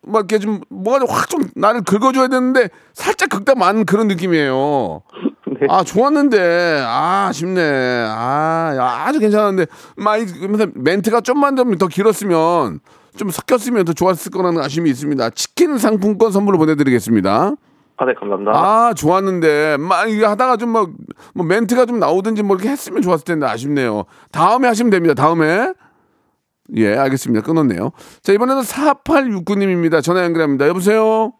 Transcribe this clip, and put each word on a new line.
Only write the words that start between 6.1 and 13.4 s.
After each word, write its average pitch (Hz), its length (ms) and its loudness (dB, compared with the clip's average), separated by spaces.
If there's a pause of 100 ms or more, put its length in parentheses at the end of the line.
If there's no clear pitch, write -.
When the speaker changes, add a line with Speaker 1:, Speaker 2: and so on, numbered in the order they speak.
Speaker 1:
아, 165 440 -2
아쉽네. 180 300 -4 (480)
아, 151 680 -2
야, 123 300 -2
아주 294 120 -2
괜찮았는데, 208 480 2 (300)
막, 214 220 0
이-, 226 80 -4 (120)
그러면서 202 280 -2 (100)
멘트가 190 440 0
좀만 277 360 0
좀 247 220 2
더 185 100 2
길었으면, 170 880 0 (380)
좀 202 140 -6
섞였으면 226 540 -2